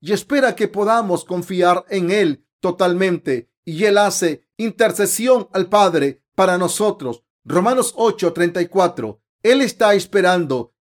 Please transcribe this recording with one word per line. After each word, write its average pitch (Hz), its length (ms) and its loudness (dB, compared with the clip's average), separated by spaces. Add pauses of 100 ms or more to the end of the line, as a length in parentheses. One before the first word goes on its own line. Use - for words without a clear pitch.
y 156 100 -8
espera 254 440 0
que 208 120 -2
podamos 202 560 -2
confiar 180 680 0
en 185 220 -2
Él 185 340 0 (140)
totalmente. 180 920 -2 (140)
Y 165 220 -4
Él 202 120 2
hace 190 460 0 (140)
intercesión 220 960 0
al 185 160 -2
Padre 165 520 2 (140)
para 185 220 2
nosotros. 180 680 -4 (220)
Romanos 240 500 0
ocho 202 380 0
treinta 175 280 -2
y 175 60 -4
cuatro. 170 540 -2 (220)
Él 262 180 4
está 214 320 2
esperando 180 880 0